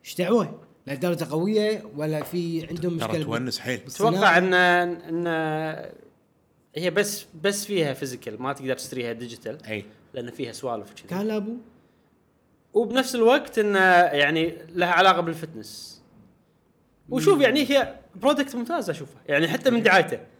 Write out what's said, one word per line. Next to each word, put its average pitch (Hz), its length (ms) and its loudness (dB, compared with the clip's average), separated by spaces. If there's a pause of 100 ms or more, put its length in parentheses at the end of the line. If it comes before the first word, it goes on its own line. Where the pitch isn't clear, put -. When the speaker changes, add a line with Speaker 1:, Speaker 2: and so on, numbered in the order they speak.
Speaker 1:
إيش - 100 -16
دعوة؟ 180 440 0 (280)
لا، 139 60 -6
دولة 160 380 -2
قوية 214 520 0 (120)
ولا 151 280 -4
في 165 460 -4
عندهم 170 280 -4
Speaker 2:
ترى 117 120 -4
Speaker 1:
مشكلة 156 140 -2
Speaker 2:
تونس 120 360 -4
حيل. 123 180 -6
Speaker 1:
بالصناعة؟ 196 340 0
Speaker 3:
أتوقع 185 260 4
إن، 185 160 4
إن 175 760 2 (1500)
هي 175 140 -2
بس، 202 360 -2 (180)
بس 202 220 -2
فيها 160 280 -2
فيزيكال، 123 480 -10
ما 135 120 -4
تقدر 131 220 -4
تشتريها 120 380 -8
ديجيتال. 117 520 -12
Speaker 2:
أي. 107 200 -6 (280)
Speaker 3:
لأن 120 180 -10
فيها 120 200 -8
سوالف 113 400 -8
وكذي. - 180 -20
Speaker 1:
كان 196 180 -4
لابو. 214 260 -4 (1200)
Speaker 3:
وبنفس 247 420 0
الوقت 233 440 4
إنه 202 200 2 (160)
يعني 160 600 4 (120)
لها 175 220 -2
علاقة 175 300 6
بالفتنس. 160 800 -10 (1080)
وشوف، 359 260 4
Speaker 1:
مم. 285 60 4
Speaker 3:
يعني 262 280 4
هي 269 260 2 (200)
برودكت 269 400 0
ممتاز 240 340 -4
أشوفه. 151 260 -10 (120)
يعني 151 200 2
حتى 254 220 0
من 233 140 2
دعايته. 180 360 2 (200)